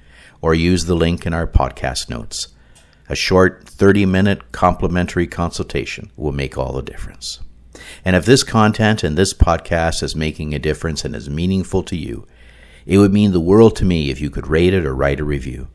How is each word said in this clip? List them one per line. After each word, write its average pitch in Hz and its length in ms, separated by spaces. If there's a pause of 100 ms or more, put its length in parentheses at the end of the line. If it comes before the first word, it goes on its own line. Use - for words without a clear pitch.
(420)
or 80 120
use 85 320
the 87 100
link 85 300
in 87 80
our 82 140
podcast - 640
notes. - 400 (600)
A 69 60
short 92 520
thirty-minute 98 840
complimentary 90 760
consultation - 920
will 73 160
make 69 240
all 64 160
the 65 80
difference. - 580 (640)
And 92 120
if 90 100
this 120 180
content 107 600
and 78 140
this 95 160
podcast 82 680
is 71 120
making 78 380
a 73 60
difference 76 460
and 64 100
is 62 140
meaningful 90 540
to - 120
you, 67 320 (580)
it 95 120
would 101 160
mean 104 180
the 90 80
world 107 380
to - 80
me 80 240
if 65 100
you 71 100
could 65 180
rate 87 260
it 90 120
or 67 100
write 69 240
a 76 40
review. 65 520